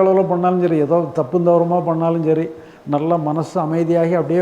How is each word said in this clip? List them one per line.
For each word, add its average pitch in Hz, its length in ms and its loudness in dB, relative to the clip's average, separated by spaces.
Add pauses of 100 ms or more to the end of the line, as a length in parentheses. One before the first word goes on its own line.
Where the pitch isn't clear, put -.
அளவில் 190 300 2
பண்ணாலும் 180 340 0
சரி, 165 200 0
ஏதோ 165 120 2 (220)
தப்பு 151 180 -2 (100)
தவறுமா 170 300 2 (120)
பண்ணாலும் 165 400 -2
சரி, 160 160 0 (500)
நல்ல 165 220 0 (100)
மனசு 156 280 -4 (100)
அமைதியாகி 165 540 0
அப்படியே 160 220 0